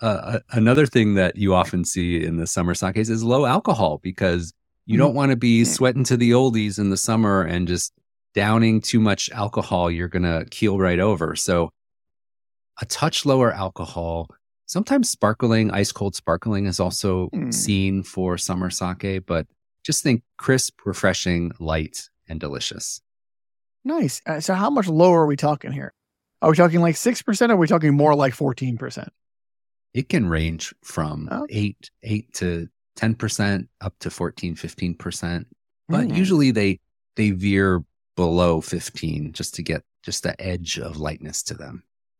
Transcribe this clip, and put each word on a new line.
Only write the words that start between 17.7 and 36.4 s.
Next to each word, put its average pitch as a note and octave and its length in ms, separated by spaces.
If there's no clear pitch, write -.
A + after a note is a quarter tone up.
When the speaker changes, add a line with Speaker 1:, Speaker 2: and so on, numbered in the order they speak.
Speaker 1:
for F2+ 360
summer F2+ 320
sake, F#2 560
but E2 200
just - 180
think A#2+ 200
crisp, - 480
refreshing, F2 720
light, D#2+ 500
and D#2+ 120
delicious. - 600
Speaker 2:
Nice. C4+ 400
Uh, D#3 160
so F#3 140
how G3+ 160
much A#3 180
lower E3+ 340
are D#3 40
we C#3+ 100
talking C#3+ 360
here? C3+ 200
Are D#3 100
we D#3 60
talking, F3 240
like, E3+ 160
six - 260
percent? A#3 300
Or G#3+ 40
are - 20
we E3+ 80
talking D#3 280
more D3 200
like C#3 200
fourteen B2+ 440
percent? - 320
Speaker 1:
It C3+ 160
can C3 180
range D#2+ 460
from D2+ 480
Speaker 2:
Oh. - 200
Speaker 1:
eight, G#2 400
eight G#2+ 320
to E2+ 340
ten A2+ 180
percent, G2+ 540
up F#2+ 180
to - 100
fourteen, E2+ 440
fifteen E2+ 400
percent. E2+ 520
But G3+ 200
Speaker 2:
Mm. D#3 80
Speaker 1:
usually E3+ 360